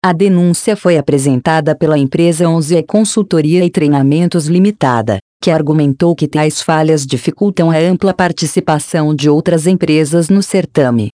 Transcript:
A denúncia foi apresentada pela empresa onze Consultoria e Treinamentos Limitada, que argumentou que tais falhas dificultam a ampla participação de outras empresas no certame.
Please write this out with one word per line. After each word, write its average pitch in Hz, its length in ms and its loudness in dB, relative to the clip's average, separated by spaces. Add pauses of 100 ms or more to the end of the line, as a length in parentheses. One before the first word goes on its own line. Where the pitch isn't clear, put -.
A 180 120 0
denúncia 180 600 2
foi 180 220 0
apresentada 143 760 0
pela 156 240 0
empresa 165 500 0
onze 165 340 0
Consultoria 180 800 0
e 180 60 0
Treinamentos 151 800 0
Limitada, 139 720 0 (240)
que 180 80 0
argumentou 156 640 0
que 151 120 -4
tais 151 360 -2
falhas 156 440 0
dificultam 165 640 -2
a 160 60 2
ampla 180 380 0
participação 156 1000 -2
de 143 140 0
outras 160 380 0
empresas 160 640 0
no 196 120 2
certame. 127 720 -2